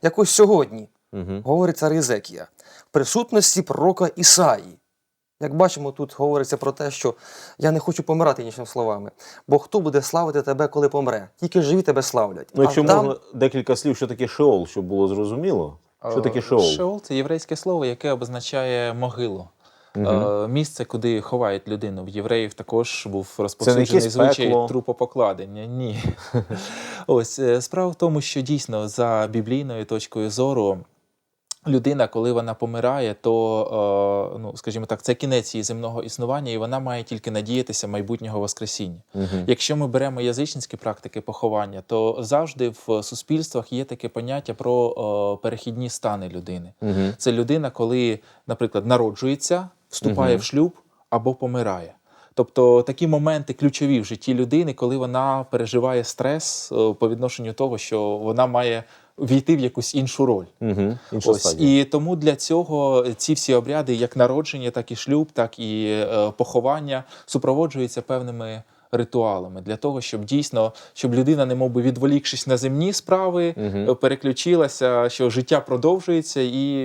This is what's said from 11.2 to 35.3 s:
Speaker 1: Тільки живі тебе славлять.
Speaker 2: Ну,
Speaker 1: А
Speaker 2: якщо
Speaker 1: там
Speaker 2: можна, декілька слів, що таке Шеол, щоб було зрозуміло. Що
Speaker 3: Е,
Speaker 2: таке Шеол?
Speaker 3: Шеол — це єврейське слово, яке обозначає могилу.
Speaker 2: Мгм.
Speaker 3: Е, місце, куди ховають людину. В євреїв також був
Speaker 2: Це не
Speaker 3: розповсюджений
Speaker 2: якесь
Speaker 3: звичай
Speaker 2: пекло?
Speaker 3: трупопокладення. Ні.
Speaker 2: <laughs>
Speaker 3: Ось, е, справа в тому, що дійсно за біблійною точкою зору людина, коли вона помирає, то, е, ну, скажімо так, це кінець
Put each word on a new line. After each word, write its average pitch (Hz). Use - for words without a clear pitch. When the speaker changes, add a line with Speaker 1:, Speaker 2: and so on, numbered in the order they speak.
Speaker 1:
Тільки 175
живі 165
тебе 135
славлять. 104
Speaker 2:
Ну, 135
Speaker 1:
А -
Speaker 2:
якщо 147
Speaker 1:
там 190
Speaker 2:
можна, 135
декілька 127
слів, 139
що 127
таке 120
Шеол, 107
щоб 98
було 98
зрозуміло. 104
Що 117
Speaker 3:
Е, 127
Speaker 2:
таке 123
Шеол? 117
Speaker 3:
Шеол — 180
це -
єврейське 151
слово, 170
яке 127
обозначає 123
могилу. 117
Speaker 2:
Мгм. 104
Speaker 3:
Е, 104
місце, 143
куди 117
ховають 101
людину. 104
В 101
євреїв 107
також -
був 98
Speaker 2:
Це -
не 104
Speaker 3:
розповсюджений 123
Speaker 2:
якесь 113
Speaker 3:
звичай 131
Speaker 2:
пекло? 120
Speaker 3:
трупопокладення. 110
Ні. 120
Speaker 2:
<laughs> 120
Speaker 3:
Ось, 117
е, 127
справа 185
в 165
тому, 160
що -
дійсно 127
за 110
біблійною 117
точкою 110
зору 110
людина, 135
коли 120
вона 117
помирає, 117
то, 104
е, 107
ну, 110
скажімо 110
так, -
це 123
кінець 127